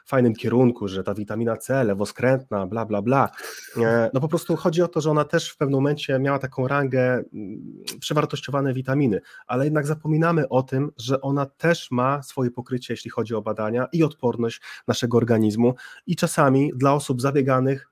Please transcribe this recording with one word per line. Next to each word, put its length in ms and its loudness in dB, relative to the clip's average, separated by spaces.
fajnym 280 2
kierunku, 540 2
że 160 -6
ta 100 -4
witamina 440 -4
C, 260 -2
lewoskrętna, 840 0
bla, 180 -4
bla, 160 -2
bla. 280 2
E, 360 4
no 60 4
po 80 -2
prostu 280 -2
chodzi 260 0
o 60 2
to, 140 -4
że 100 2
ona 140 4
też 240 -2
w 80 -18
pewnym 200 0
momencie 420 0
miała 200 0
taką 280 -4
rangę, 560 0
mm, 500 -12
przewartościowane 760 -2
witaminy, 480 0
ale 160 0
jednak 240 0
zapominamy 600 0
o 140 2
tym, 340 -2
że 240 -2
ona 240 -2
też 460 -2
ma 320 0
swoje 280 -4
pokrycie, 420 -6
jeśli 180 -10
chodzi 240 -4
o 60 -2
badania 500 -2
i 120 2
odporność 580 -2
naszego 300 2
organizmu 580 4
i 100 -2
czasami 600 2
dla 180 2
osób 280 -2
zabieganych 720 2